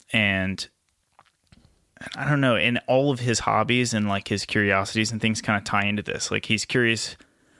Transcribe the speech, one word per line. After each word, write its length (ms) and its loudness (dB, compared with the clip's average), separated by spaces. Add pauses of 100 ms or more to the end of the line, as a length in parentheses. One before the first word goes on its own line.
(120)
And 540 0 (1500)
I 120 -4
don't 120 2
know, 160 2
and 300 2
all 240 4
of 100 -2
his 200 0
hobbies 540 0
and, 140 0
like, 200 -2
his 160 -2
curiosities 680 0
and 80 -6
things 200 0
kinda 200 0
tie 240 0
into 180 -2
this. 280 -6
Like, 160 -2
he's 180 0
curious 520 0 (440)